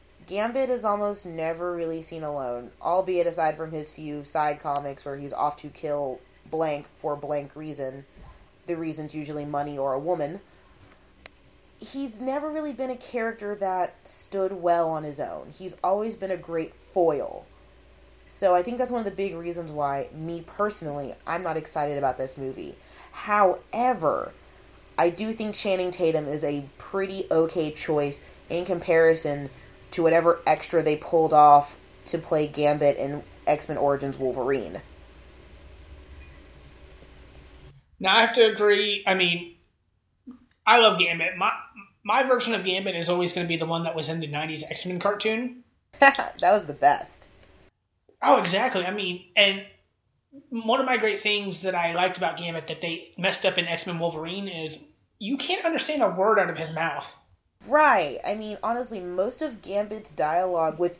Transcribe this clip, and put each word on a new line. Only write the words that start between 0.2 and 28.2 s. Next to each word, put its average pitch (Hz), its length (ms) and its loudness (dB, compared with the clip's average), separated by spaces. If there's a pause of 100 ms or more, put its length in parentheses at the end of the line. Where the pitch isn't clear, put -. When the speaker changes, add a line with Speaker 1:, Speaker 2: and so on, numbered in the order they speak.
Speaker 1:
Gambit 233 440 -2
is 240 160 -2
almost 208 400 -2
never 165 480 -4
really 165 260 -4
seen 160 220 -12
alone, 127 480 -6 (100)
albeit 180 460 2
aside 160 320 0
from 160 140 -8
his 151 180 -8
few 147 340 -10
side 151 340 -2
comics 143 460 -6
where 139 140 -8
he's 143 160 -10
off 147 240 -2
to 147 100 -14
kill 147 500 -6 (320)
blank 156 440 -2
for 151 200 -4
blank 143 400 -6
reason. 139 520 -10 (600)
The 170 120 -4
reason's 156 360 -8
usually 151 300 -8
money 147 320 -4
or 135 160 0
a 131 60 -2
woman. 160 420 -4 (1400)
He's 247 440 -10
never 277 260 -4
really 302 240 -6
been 254 160 -6
a 254 80 -6
character 226 600 -6
that 185 400 -2 (120)
stood 190 540 -4
well 170 260 4
on 160 140 -2
his 147 180 -8
own. 85 300 -8
He's 180 340 -14
always 208 320 0
been 190 140 -6
a 180 80 -2
great 165 340 -6 (220)
foil. 151 520 2 (800)
So 185 300 4
I 180 80 6
think 240 160 -4
that's 247 120 -2
one 240 100 -2
of 220 40 -4
the 202 60 -2
big 190 240 -4
reasons 170 360 -8
why, 139 440 -2
me 165 320 -8
personally, 151 680 -4 (140)
I'm 170 160 -4
not 165 160 -4
excited 147 400 -4
about 135 180 0
this 131 220 -6
movie. 131 380 -10 (360)
However, 202 1200 2 (640)
I 175 140 4
do 220 240 -4
think 214 200 -6
Channing 185 360 0
Tatum 160 380 0
is 147 140 -4
a 143 220 -2 (140)
pretty 190 520 -6
okay 165 400 2
choice 147 540 -2 (240)